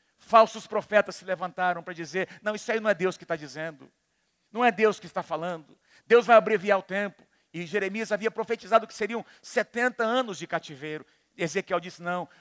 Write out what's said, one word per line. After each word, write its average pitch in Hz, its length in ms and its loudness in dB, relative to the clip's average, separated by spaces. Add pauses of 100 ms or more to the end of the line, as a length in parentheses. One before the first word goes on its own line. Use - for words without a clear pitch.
(160)
falsos 220 500 4
profetas 208 500 0
se 180 80 -18
levantaram 180 580 -4
para 180 100 -12
dizer: 165 360 -6 (140)
"Não, 208 120 -4
isso 220 180 -6
aí 226 80 -2
não 214 80 -2
é 202 60 4
Deus 175 240 -2
que 170 60 -20
está 165 120 -4
dizendo, 147 540 -12 (600)
não 233 140 0
é 233 80 6
Deus 208 260 2
que 180 80 -16
está 175 160 -8
falando, 165 560 -8 (280)
Deus 226 200 6
vai 226 100 10
abreviar 202 420 4
o 185 40 -8
tempo." 196 440 -6 (260)
E 170 140 -8
Jeremias 196 460 -4
havia 214 180 -2
profetizado 226 560 0
que - 80 -16
seriam 220 300 -6 (180)
setenta 240 640 -2
anos 226 340 -2
de 165 80 -10
cativeiro. 156 580 -8 (320)
Ezequiel 175 440 -2
disse: 170 220 -14
"Não, 175 260 -6 (120)